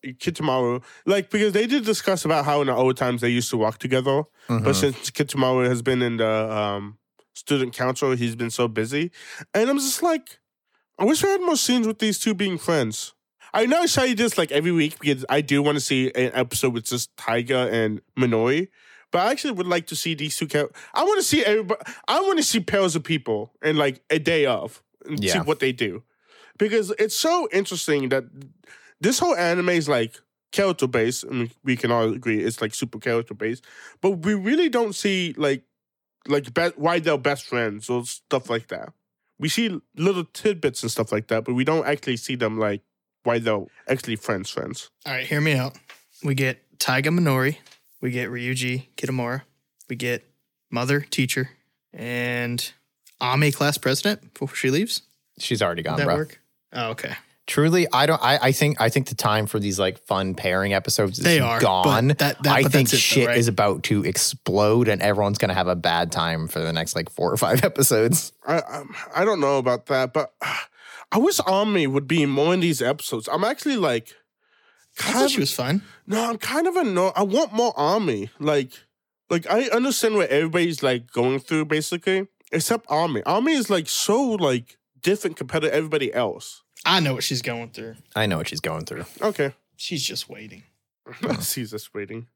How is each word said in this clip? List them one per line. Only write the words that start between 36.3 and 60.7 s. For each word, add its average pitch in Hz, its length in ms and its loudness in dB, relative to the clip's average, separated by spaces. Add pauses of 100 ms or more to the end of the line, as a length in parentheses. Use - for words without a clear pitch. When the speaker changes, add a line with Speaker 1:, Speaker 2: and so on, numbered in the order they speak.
Speaker 1:
be-, 170 240 0
why 170 220 2
they're 160 200 2
best 139 280 -2
friends 110 420 -4
or 123 160 0
stuff - 460 -4
like 113 180 -2
that. - 240 -10 (460)
We 151 100 -4
see 208 320 -2 (160)
little 180 280 0
tidbits 165 580 -2
and 113 80 -4
stuff - 220 -2
like 107 160 -4
that, 113 160 -2
but 127 100 -4
we 127 100 0
don't 156 220 0
actually 143 300 -2
see 127 180 -8
them, 110 240 -2
like, 104 240 -2 (400)
why 120 160 2
they're 110 260 0 (240)
actually 123 280 -4
friends, 98 340 -6
friends. - 400 -10 (140)
Speaker 3:
All 139 80 -8
right, 127 140 -6
hear 147 140 -2
me 151 140 0
out. 131 220 -4 (480)
We 143 100 0
get 131 280 -2 (160)
Taiga 135 320 0
Minori. 147 480 2 (420)
We 127 120 -4
get 123 180 -4
Ryuji 127 560 -4 (100)
Kitamura. 131 460 -4 (480)
We 123 60 -8
get 120 280 -4 (460)
mother, 127 300 0
teacher, 131 500 -2 (500)
and 120 720 -4 (480)
Ami 135 320 2
class 143 260 0
president 202 560 -2
before - 200 -8
she 131 160 0
leaves. 180 320 0 (360)
Speaker 2:
She's 110 240 -2
already 87 200 0
gone, 156 160 -2
Speaker 3:
That 143 80 0
Speaker 2:
bro. - 100 4
Speaker 3:
work? 151 240 -6 (320)
Oh, 117 180 -4
okay. - 240 -8 (320)
Speaker 2:
Truly, 165 460 4
I 135 140 4
don't. 160 160 2
I, 131 200 4
I 135 100 4
think, 147 280 2
I 113 80 4
think 135 200 0
the - 60 -8
time 107 320 0
for 107 140 -2
these, 101 180 -2
like, 92 280 0
fun 95 280 0
pairing 95 400 0